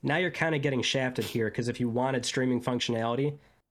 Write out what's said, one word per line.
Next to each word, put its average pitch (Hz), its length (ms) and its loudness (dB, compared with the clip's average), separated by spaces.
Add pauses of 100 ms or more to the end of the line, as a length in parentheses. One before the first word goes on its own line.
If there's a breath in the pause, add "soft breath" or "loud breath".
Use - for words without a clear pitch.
now 143 140 2
you're 180 140 2
kinda 160 280 0
getting 135 240 0
shafted 127 420 0
here, 110 260 0
'cause 117 180 -4
if 120 120 -4
you 123 80 2
wanted 123 360 0
streaming 127 380 0
functionality, 123 720 0 (340 soft breath)